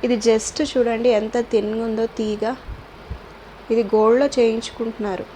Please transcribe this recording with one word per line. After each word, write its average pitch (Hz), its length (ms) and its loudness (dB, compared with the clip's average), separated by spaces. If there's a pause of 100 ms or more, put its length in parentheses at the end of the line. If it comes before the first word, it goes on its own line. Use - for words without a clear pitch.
ఇది 247 120 2
just 226 600 0
చూడండి 233 300 2
ఎంత 220 320 0
థిన్‌గా 220 440 -2
ఉందో 226 220 -2
తీగ. 214 480 -4 (1160)
ఇది 226 120 2
గోల్డ్లో 220 440 4
చేయించుకుంటున్నారు. 226 1000 -2 (100)